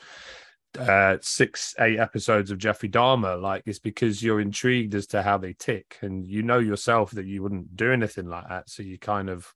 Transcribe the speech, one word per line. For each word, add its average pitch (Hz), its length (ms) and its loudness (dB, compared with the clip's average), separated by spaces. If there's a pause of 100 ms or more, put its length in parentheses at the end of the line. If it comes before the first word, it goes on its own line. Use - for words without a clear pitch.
(800)
uh, 98 420 4
six, - 580 -2
eight 113 200 4
episodes 107 520 0
of 98 80 -6
Jeffrey 104 300 -2
Dahmer? 113 520 2
Like, 95 260 -4
it's 104 120 -6
because 107 440 -2
you're 110 180 2
intrigued 107 540 0
as 101 140 -2
to 101 140 -2
how 101 160 4
they 92 200 -8
tick, - 440 -6
and 95 240 -6
you 101 160 -4
know 120 160 4
yourself 110 540 2
that 98 140 -8
you 98 160 -6
wouldn't 92 340 -6
do 113 160 2
anything 104 340 -2
like 85 220 -12
that. 92 200 -10
So - 140 -14
you 95 160 -12
kind 98 320 -4
of 87 260 -12